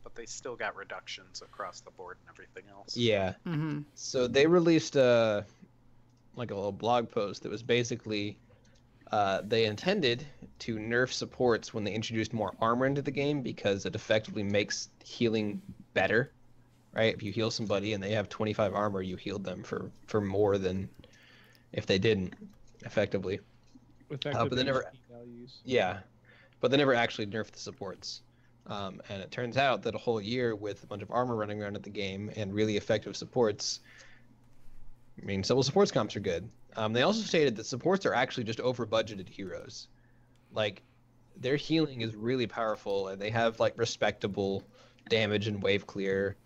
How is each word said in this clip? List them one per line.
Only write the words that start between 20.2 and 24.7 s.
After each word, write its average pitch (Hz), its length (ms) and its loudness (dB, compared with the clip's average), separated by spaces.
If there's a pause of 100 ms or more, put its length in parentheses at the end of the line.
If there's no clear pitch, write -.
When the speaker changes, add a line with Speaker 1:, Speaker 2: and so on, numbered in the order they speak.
Speaker 2:
more 101 360 4
than 95 320 -2 (840)
if 117 120 -4
they 95 140 4
didn't, 98 340 2 (520)
effectively. 98 540 0 (680)
Speaker 4:
With 143 160 -8
Speaker 2:
Uh, 123 200 0
but 131 100 -2
they 127 80 0
never 131 220 0 (240)